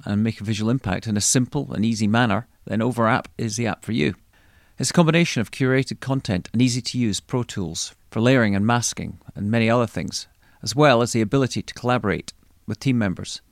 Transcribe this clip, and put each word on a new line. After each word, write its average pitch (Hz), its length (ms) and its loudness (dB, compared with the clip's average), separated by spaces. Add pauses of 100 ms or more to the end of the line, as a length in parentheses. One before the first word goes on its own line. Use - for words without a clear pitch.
and 101 180 0
make 110 200 -2
a - 20 -10
visual 107 260 -2
impact 98 380 -2
in 107 80 -2
a 104 60 0
simple 131 500 0
and 95 140 0
easy 110 220 0
manner, 113 380 2 (200)
then 107 160 -2
Over 117 260 2
app - 300 0
is 110 180 -4
the 117 120 -2
app - 180 -6
for 107 80 -4
you. 123 220 0 (600)
It's 135 120 -4
a - 40 -4
combination 165 460 4
of 107 120 -4
curated 131 500 0
content 131 500 -2
and 117 100 0
easy-to-use 120 600 0
Pro 123 220 -4
Tools - 520 -8 (160)
for 117 80 -4
layering 117 340 4
and 101 140 2
masking 113 520 -2 (140)
and 101 160 -4
many 113 200 2
other 117 180 2
things, - 400 -8 (340)
as - 140 -6
well 135 260 6
as 117 120 0
the 113 80 2
ability 117 400 0
to - 120 -12
collaborate 107 600 -2 (340)
with 107 140 -8
team 131 160 0
members. 95 440 -4 (100)